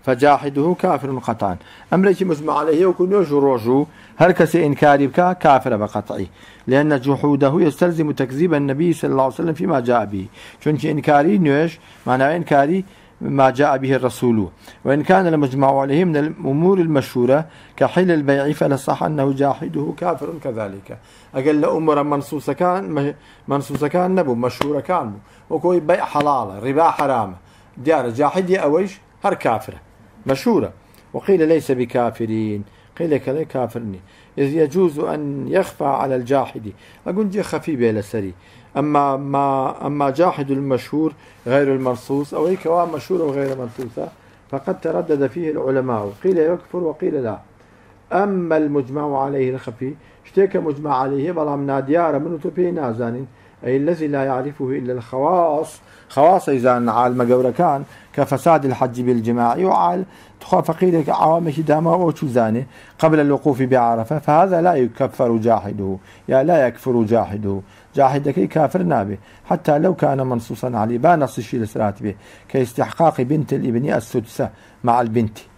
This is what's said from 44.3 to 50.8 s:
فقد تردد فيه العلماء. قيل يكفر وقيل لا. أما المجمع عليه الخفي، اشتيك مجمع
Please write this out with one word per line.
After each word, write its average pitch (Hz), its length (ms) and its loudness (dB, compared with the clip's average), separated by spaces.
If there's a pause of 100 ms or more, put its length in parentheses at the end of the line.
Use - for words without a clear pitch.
فقد 180 300 -6
تردد 160 460 -2
فيه 160 240 -4
العلماء. 127 600 -2 (120)
قيل 185 140 2
يكفر 165 400 -2
وقيل 165 440 -4
لا. 107 160 -6 (720)
أما 180 440 0
المجمع 143 680 -2
عليه 139 260 -2
الخفي، 131 440 -10 (320)
اشتيك 196 300 2
مجمع 151 400 -2